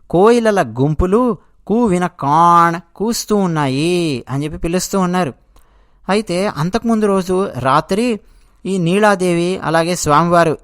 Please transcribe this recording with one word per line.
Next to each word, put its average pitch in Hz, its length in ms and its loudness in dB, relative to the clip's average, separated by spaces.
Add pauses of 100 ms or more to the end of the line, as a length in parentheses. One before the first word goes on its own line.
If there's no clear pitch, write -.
కోయిలల 214 520 4
గుంపులు 160 760 0 (300)
కూవిన 190 400 0
కాణ్ 170 760 2 (140)
కూస్తూ 214 400 -4
ఉన్నాయి 160 920 -2
అని 139 140 -4
చెప్పి 156 140 -8
పిలుస్తూ 180 420 -4
ఉన్నారు. 175 340 -2 (760)
అయితే 196 380 -2
అంతకుముందు 214 580 -2
రోజు 190 440 0 (100)
రాత్రి 190 600 0 (460)
ఈ 190 120 -4
నీలాదేవి 180 840 0
అలాగే 165 320 0
స్వామివారు 165 680 2